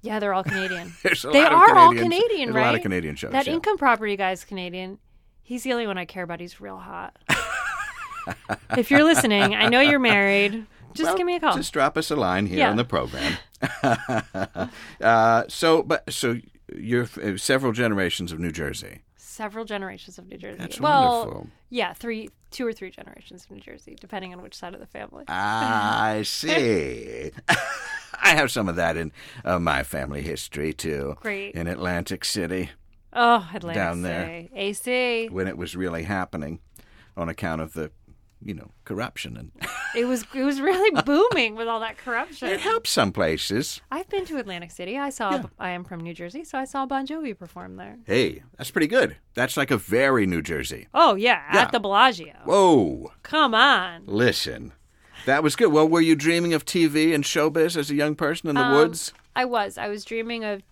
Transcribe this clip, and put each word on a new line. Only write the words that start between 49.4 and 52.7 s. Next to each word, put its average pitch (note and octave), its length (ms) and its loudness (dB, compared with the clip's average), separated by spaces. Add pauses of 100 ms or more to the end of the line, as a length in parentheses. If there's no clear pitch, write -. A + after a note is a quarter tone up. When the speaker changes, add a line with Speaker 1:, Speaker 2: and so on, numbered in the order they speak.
Speaker 2:
like, C#3 140 0
a B2+ 60 4
very A#2 500 2
New E2+ 160 0
Jersey. D2+ 500 -8
Speaker 1:
Oh, C#4+ 220 6
yeah, G#3 260 2 (100)
Speaker 2:
Yeah. G3+ 100 6
Speaker 1:
at A#3+ 100 2
the A#3+ 80 0
Bellagio. G3 640 2
Speaker 2:
Whoa. D#3+ 680 4 (120)